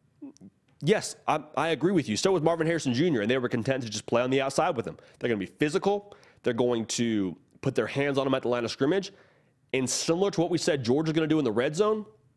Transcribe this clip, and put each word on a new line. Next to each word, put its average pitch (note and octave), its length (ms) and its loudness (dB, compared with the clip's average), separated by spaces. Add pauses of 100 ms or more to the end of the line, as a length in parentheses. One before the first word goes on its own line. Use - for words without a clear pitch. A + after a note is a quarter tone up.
(800)
Yes, F3+ 340 -2 (120)
I, D3 140 0 (140)
I D#3 140 0
agree D#3+ 220 0
with E3+ 160 2
you. G#2+ 80 -2
So F#3+ 180 2
was D#3 100 0
Marvin E3 240 2
Harrison D3+ 260 0
Junior, C#3 280 2
and A2 100 0
they C3 80 2
were B2 100 -2
content B2 340 -2
to A2+ 60 -8
just G#2 160 -8
play A#2+ 160 2
on B2+ 80 0
the C3+ 120 2
outside D#3 360 0
with G#2+ 80 -4
him. D#2+ 100 -10 (220)
They're B2+ 100 -6
gonna A2 120 0
be F#2+ 80 -6
physical. G3 680 -2 (280)
They're B2 100 0
going A#2+ 320 0
to G#2+ 500 0 (260)
put C3 120 -2
their A2 140 2
hands C#3 320 0
on C3+ 80 0
him E3+ 80 2
at - 80 -2
the A#2 60 -2
line A#2+ 140 0
of A2 60 -2
scrimmage. F3+ 420 0 (640)
And B2+ 160 0
similar F3+ 400 0
to F3+ 100 -4
what E3 120 2
we E3 80 0
said D3 240 0
Georgia's D3+ 300 2
gonna D#3+ 120 2
do D#3 140 2
in C#3 60 2
the A2 60 0
red C3 240 0
zone, G#3+ 300 0 (300)